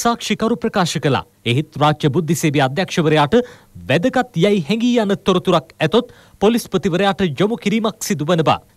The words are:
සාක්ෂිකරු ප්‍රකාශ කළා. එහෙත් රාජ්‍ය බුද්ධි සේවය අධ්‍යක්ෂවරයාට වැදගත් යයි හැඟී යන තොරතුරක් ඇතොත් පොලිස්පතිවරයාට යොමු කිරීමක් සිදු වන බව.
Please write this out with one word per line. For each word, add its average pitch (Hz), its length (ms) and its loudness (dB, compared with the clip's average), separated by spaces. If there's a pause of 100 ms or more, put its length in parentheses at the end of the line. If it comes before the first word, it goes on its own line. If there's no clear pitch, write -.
සාක්ෂිකරු 233 600 -2
ප්‍රකාශ 208 340 -2 (100)
කළා. 120 180 0 (260)
එහෙත් 135 320 -4
රාජ්‍ය 147 320 2
බුද්ධි 165 280 0
සේවය 147 260 0
අධ්‍යක්ෂවරයාට 151 640 0 (560)
වැදගත් 247 540 0
යයි 202 240 2
හැඟී 240 340 0
යන 202 240 -2
තොරතුරක් 180 580 0
ඇතොත් 233 320 0 (260)
පොලිස්පතිවරයාට 196 800 0 (180)
යොමු 208 240 0
කිරීමක් 220 440 -2
සිදු 151 200 -2
වන 165 200 2
බව. 117 100 2 (180)